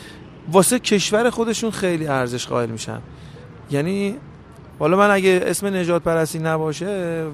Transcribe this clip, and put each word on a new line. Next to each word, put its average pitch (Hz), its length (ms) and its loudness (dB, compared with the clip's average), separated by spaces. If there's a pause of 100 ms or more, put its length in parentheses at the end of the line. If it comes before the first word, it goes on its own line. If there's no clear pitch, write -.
(520)
واسه 196 280 6
کشور 214 500 2
خودشون 226 420 -2
خیلی 170 360 -2
ارزش 127 400 -2
قائل 120 220 -2
می‌شن. 113 320 -8 (680)
یعنی 196 440 -2 (640)
حالا 160 180 4
من 202 140 6
اگه 185 320 4
اسم 180 240 -2
نژاد 175 340 0
پرستی 165 380 0
نباشه، 160 960 -4